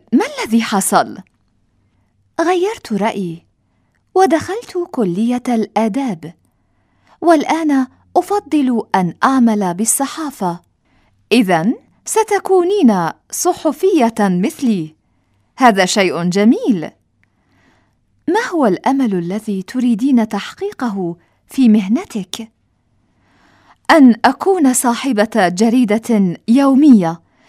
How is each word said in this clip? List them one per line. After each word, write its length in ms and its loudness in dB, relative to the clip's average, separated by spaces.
ما 140 2
الذي 360 -2
حصل؟ 560 -2
غيرت 520 -4
رأيي 540 -6
ودخلت 760 -2
كلية 580 -2
الآداب، 840 -4
والآن 680 0
أفضل 680 -2
أن 200 -2
أعمل 500 2
بالصحافة. 840 -6
إذن 420 2
ستكونين 1040 0
صحفية 880 -2
مثلي. 760 -2
هذا 300 2
شيء 380 -2
جميل. 680 0
ما 240 0
هو 140 0
الأمل 480 0
الذي 480 -6
تريدين 680 0
تحقيقه 880 -8
في 220 2
مهنتك؟ 840 -2
أن 240 8
أكون 480 2
صاحبة 760 0
جريدة 880 0
يومية 720 4